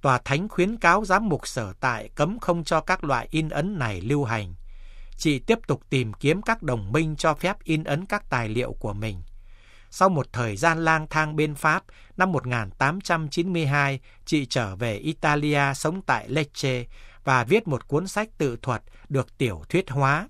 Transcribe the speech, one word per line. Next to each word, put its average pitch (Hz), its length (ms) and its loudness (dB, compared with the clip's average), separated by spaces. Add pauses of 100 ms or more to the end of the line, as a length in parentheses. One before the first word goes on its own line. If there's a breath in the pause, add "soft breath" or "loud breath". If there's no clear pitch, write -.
Tòa 131 160 4
thánh 165 300 -2
khuyến 208 280 0
cáo 190 280 4
giám 202 240 2
mục 143 180 0
sở 104 340 -6
tại 117 340 -2
cấm 185 240 0
không 170 260 0
cho 160 160 2
các 185 240 -2
loại 127 260 0
in 156 180 0
ấn 160 300 -2
này 107 220 -2
lưu 139 240 0
hành. 107 300 -2 (640 soft breath)
Chị 147 220 2
tiếp 226 280 2
tục 139 240 -2
tìm 120 220 0
kiếm 165 300 0
các 226 200 -2
đồng 110 300 -2
minh 156 240 0
cho 160 180 2
phép 185 300 -2
in 160 200 0
ấn 156 220 -2
các - 240 -4
tài 120 180 0
liệu 120 240 -2
của 107 200 -6
mình. 101 300 -6 (680 soft breath)
Sau 190 180 4
một 156 240 2
thời 113 240 -2
gian 165 280 2
lang 160 260 2
thang 156 260 0
bên 151 180 0
Pháp, 156 300 2 (320 soft breath)
năm 185 160 2
một 131 140 0
nghìn 117 320 -2
tám 156 220 2
trăm 160 280 0
chín 175 240 -2
mươi 165 140 0
hai, 139 340 2 (260 soft breath)
chị 147 200 2
trở 104 300 -2
về 110 200 -2
Italia, 147 760 0
sống 170 280 -2
tại 120 260 0
Lecce 131 560 -2 (400 soft breath)
và 127 200 4
viết 196 240 2
một 131 200 -4
cuốn 165 200 0
sách 214 200 -2 (100)
tự 127 240 0
thuật 120 200 -2 (260 soft breath)
được 135 300 -2
tiểu 101 300 -2
thuyết 180 220 0
hóa 143 400 2